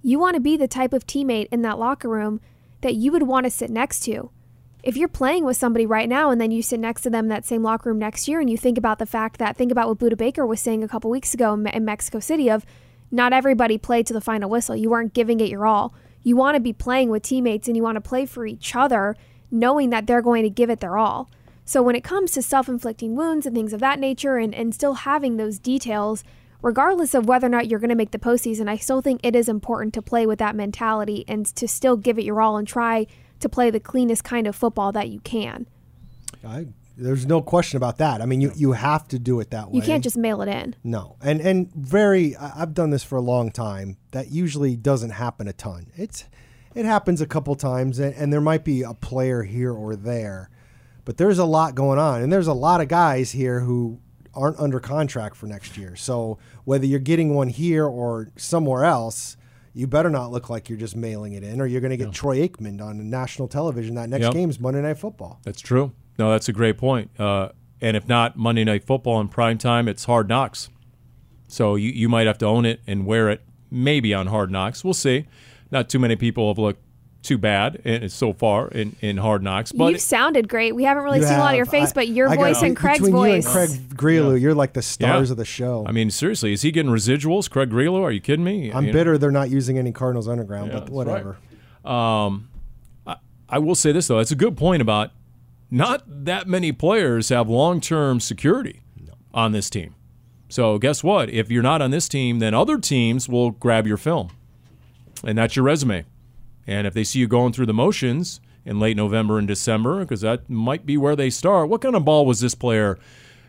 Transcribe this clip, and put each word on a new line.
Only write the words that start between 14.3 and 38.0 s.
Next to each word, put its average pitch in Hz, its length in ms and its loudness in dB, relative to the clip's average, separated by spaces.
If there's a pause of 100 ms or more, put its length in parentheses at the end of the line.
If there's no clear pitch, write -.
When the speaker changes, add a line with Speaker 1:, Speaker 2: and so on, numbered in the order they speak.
Speaker 1:
whistle. 233 260 -2
You 220 140 0
weren't 226 240 0
giving 233 280 2
it 214 100 2
your 202 160 -2
all. 214 260 2 (300)
You 240 140 4
wanna 269 240 4
be 233 120 -2
playing 254 380 0
with 214 120 -2
teammates 247 460 -2
and 233 80 0
you 226 60 0
wanna 226 180 -2
play 254 240 -2
for 240 220 -10
each - 280 -10
other 226 420 2 (340)
knowing 247 400 4
that 220 160 -2
they're 240 160 4
going 233 220 2
to 214 60 0
give 233 200 2
it 226 100 -2
their 185 160 -4
all. 220 320 -2 (380)
So 262 160 2
when 240 140 4
it 247 80 -6
comes 381 280 -2
to 262 100 -2
self-inflicting 240 720 -2
wounds 311 300 -2
and 240 80 -4
things 220 180 -2
of 214 80 -6
that 277 180 0
nature 269 400 -2
and, 226 160 -2
and 226 200 -4
still 277 200 0
having 277 420 -2
those 214 220 -4
details, 220 680 -2 (380)
regardless 285 520 2
of 233 120 4
whether 254 200 4
or 247 40 2
not 233 180 2
you're 220 120 0
gonna 240 140 2
make 220 180 0
the 233 60 -8
postseason, 226 500 0
I 214 80 -2
still 262 260 -2
think 254 200 0
it 240 140 2
is 233 120 4
important 214 460 -4
to 220 80 -6
play 233 240 0
with 214 120 0
that 208 180 -2
mentality 208 720 -4
and 214 160 -4 (120)
to 233 120 -6
still 254 300 2
give 226 200 0
it 208 60 -4
your 208 160 -2
all 214 160 4
and 208 100 -4
try 226 400 -2 (340)
to - 80 -4
play 247 220 2
the 214 100 -2
cleanest 240 420 0
kind 233 240 -4
of 202 80 -4
football 208 380 -2
that 208 160 -4
you 107 120 -12
can. 220 460 -8 (800)
Speaker 2:
I, 143 200 -10 (320)
there's 127 260 -2
no 160 160 4
question 170 380 0
about 120 180 -2
that. 139 240 0